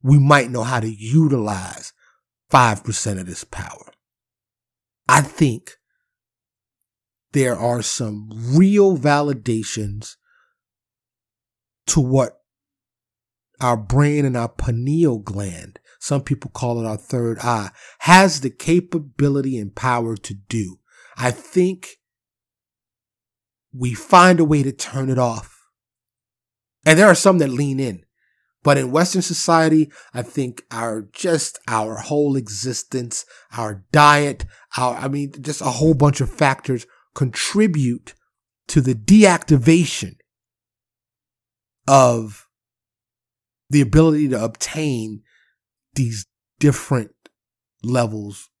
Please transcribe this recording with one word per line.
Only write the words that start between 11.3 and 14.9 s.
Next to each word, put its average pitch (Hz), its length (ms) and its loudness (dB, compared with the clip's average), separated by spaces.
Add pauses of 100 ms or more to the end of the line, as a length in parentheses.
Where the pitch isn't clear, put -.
to - 140 0
what 127 420 -2 (1160)
our 123 160 0
brain 143 500 0
and 127 100 -2
our 117 120 -4
pineal 127 680 -2